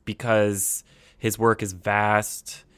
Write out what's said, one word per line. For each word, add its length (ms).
because 800
his 220
work 240
is 100
vast. 920